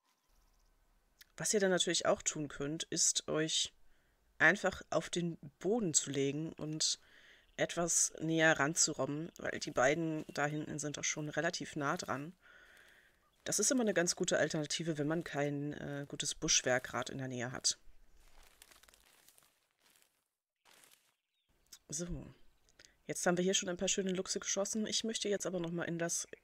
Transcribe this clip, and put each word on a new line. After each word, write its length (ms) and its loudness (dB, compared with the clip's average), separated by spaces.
Was 160 0
ihr 60 4
dann 120 6
natürlich 340 2
auch 160 4
tun 260 -4
könnt, 360 -4
ist 440 0
euch 460 0
einfach 520 4
auf 200 0
den 280 -2
Boden 340 2
zu 160 2
legen 440 -2
und 460 -2
etwas 640 0
näher 400 4
ranzurobben, 800 0
weil 220 -6
die 120 -6
beiden 560 4
da 180 0
hinten 340 -4
sind 180 -6
doch 60 -6
schon 260 -4
relativ 460 -4
nah 200 0
dran. 400 -6
Das 140 0
ist 100 4
immer 120 4
eine 120 2
ganz 220 2
gute 240 2
Alternative, 580 0
wenn 100 0
man 160 0
kein, 500 -2
äh, 340 -6
gutes 280 -4
Buschwerk 500 2
grad 240 -4
in 100 -6
der 80 -6
Nähe 240 -4
hat. 260 -2
So, 440 -8
jetzt 200 -4
haben 120 6
wir 60 2
hier 100 4
schon 160 0
ein 80 -4
paar 100 -2
schöne 240 0
Luchse 280 -2
geschossen. 480 -2
Ich 160 0
möchte 260 -2
jetzt 160 0
aber 140 -2
noch 120 -2
mal 120 -2
in 160 -4
das 280 -2